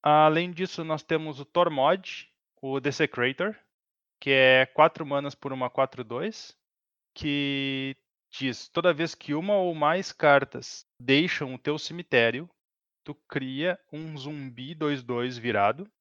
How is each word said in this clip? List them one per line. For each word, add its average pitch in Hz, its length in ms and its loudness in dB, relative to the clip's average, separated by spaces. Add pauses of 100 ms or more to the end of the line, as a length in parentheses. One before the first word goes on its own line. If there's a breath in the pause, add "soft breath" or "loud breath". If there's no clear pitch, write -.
Além 156 480 4
disso, 175 340 -8
nós 156 180 -6
temos 156 380 -4
o 139 40 -12
Tormod, 170 840 0 (300)
o 135 200 -6
Desecrator, 139 760 -2 (640)
que 139 100 -4
é 131 360 6
quatro 165 400 2
manas 139 280 -4
por 135 180 -10
uma 127 180 -4
quatro 131 340 -2
dois, 135 520 -10 (580)
que 139 840 -4 (340)
diz: - 380 -6
toda 170 240 2
vez 160 220 -2
que - 200 -6
uma 190 220 0
ou 180 180 0
mais 156 380 0
cartas - 760 2 (140)
deixam 135 540 0
o 123 40 -14
teu 151 200 -4
cemitério, 135 680 0 (560)
tu 147 100 -14 (140)
cria 143 500 -4 (140)
um 156 240 -12
zumbi 135 580 -12
dois 147 280 -2
dois 120 360 -4
virado 113 520 0 (100)